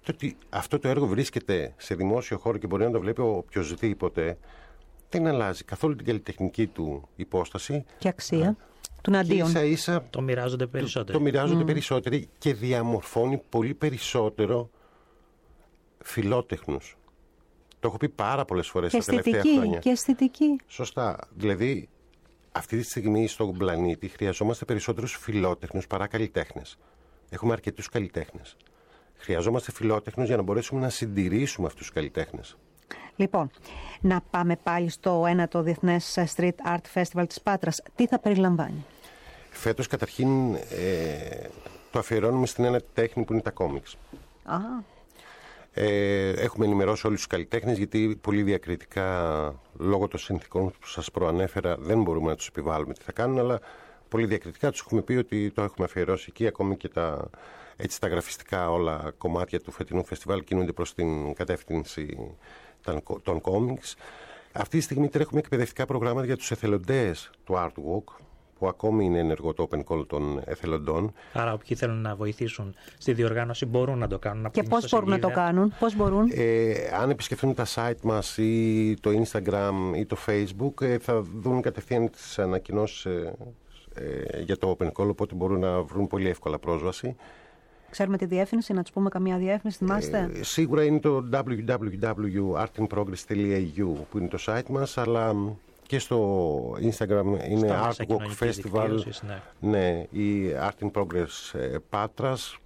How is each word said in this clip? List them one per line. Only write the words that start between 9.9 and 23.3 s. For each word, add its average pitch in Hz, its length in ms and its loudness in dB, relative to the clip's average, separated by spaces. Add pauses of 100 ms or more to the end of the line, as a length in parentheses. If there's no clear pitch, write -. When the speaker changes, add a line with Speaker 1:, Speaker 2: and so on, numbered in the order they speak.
Speaker 3:
Το 135 120 -4
μοιράζονται 127 420 0
Speaker 1:
το, 120 60 -2
Speaker 3:
περισσότεροι. 135 480 -2
Speaker 1:
το 147 60 4
μοιράζονται 147 400 4
Speaker 2:
Μμ. - 20 2
Speaker 1:
περισσότεροι 135 720 0
και 143 160 0
διαμορφώνει 117 960 0
πολύ 117 240 2
περισσότερο 110 960 0 (1300)
φιλότεχνους. 104 960 -2 (840)
Το 120 80 -2
έχω 110 100 -2
πει 147 120 -2
πάρα 131 360 0
πολλές 87 220 0
φορές 90 240 0
Speaker 2:
Και 240 60 2
Speaker 1:
τα 220 80 2
τελευταία 233 300 2
Speaker 2:
αισθητική, 277 240 6
Speaker 1:
χρόνια. 196 200 2
Speaker 2:
και 254 100 2
αισθητική. 269 680 4 (120)
Speaker 1:
Σωστά. 120 500 -4 (180)
Δηλαδή, 101 540 0 (640)
αυτή - 260 -4
τη 120 60 0
στιγμή 110 440 2
στον 98 300 -2